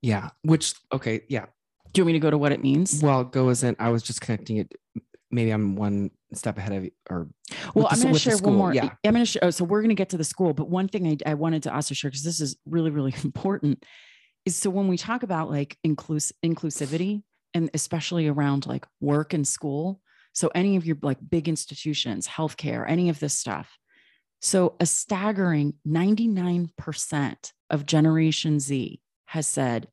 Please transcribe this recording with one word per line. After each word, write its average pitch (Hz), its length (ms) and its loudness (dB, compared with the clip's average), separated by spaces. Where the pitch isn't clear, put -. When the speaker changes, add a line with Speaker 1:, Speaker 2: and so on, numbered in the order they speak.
Speaker 1:
Yeah. 107 300 0
Which, 156 300 2
okay. 113 380 -2
Yeah. 123 160 -4
Speaker 2:
Do 190 60 2
you 185 40 6
want 170 40 4
me 165 60 4
to 160 60 4
go 156 100 2
to 151 80 4
what 143 140 2
it - 100 -2
means? 151 400 2
Speaker 1:
Well, 135 220 4
go 127 260 2
as 123 140 2
in, 123 160 2
I 117 100 0
was 117 140 2
just - 180 -8
connecting 110 360 -4
it. - 160 -4
Maybe 113 200 0
I'm 104 240 0
one 101 360 -2
step 101 240 -6
ahead 101 160 -6
of 95 120 -4
you, - 60 -10
or 85 180 -6
Speaker 2:
Well, 214 120 6
Speaker 1:
with - 0 -
Speaker 2:
I'm - 40 2
Speaker 1:
the - 40 4
s-, 240 100 4
Speaker 2:
gonna 262 100 4
Speaker 1:
with - 100 4
the 247 60 4
Speaker 2:
share 220 40 6
one 208 60 4
Speaker 1:
school. 202 140 4
Speaker 2:
more. 190 200 4
Speaker 1:
Yeah. - 160 2
Speaker 2:
I'm 214 100 6
gonna 240 120 4
sh-, - 160 -2
oh, 175 80 4
so 175 160 0
we're 208 160 2
gonna 220 140 4
get 190 140 0
to 185 80 -4
the 160 60 0
school, 165 300 0
but 151 160 -2
one 185 180 0
thing 185 200 -2
I, 151 240 0
I - 20 0
wanted 156 300 0
to - 100 -6
also 143 220 -4
share, 139 160 -4
'cause 139 120 -8
this 160 160 -4
is 135 260 -4
really, 160 260 0
really 135 260 -2
<laughs> - 60 -12
important, - 600 -2
is 180 100 -2
so - 140 -2
when 196 180 0
we 180 100 0
talk 247 260 -4
about, 170 260 -2
like, 143 340 -4
inclus-, 151 480 -2
inclusivity, 165 800 -4
and 165 200 0
especially 160 540 -2
around, 143 400 0
like, 127 180 -6
work 147 320 0
and 147 140 0
school, 160 520 -4
so - 200 0
any 190 220 2
of 170 100 0
your, 156 160 0
like, 139 160 0
big 165 220 0
institutions, 147 800 -4
healthcare, 139 600 -4
any 175 220 2
of 151 100 -2
this 147 140 -4
stuff. - 440 -6
So 180 380 2
a 170 60 2
staggering 185 880 0
ninety-nine 180 920 0
percent - 760 -6
of 143 160 -2
Generation 160 760 4
Z 135 420 -4
has 156 220 -4
said 120 460 -2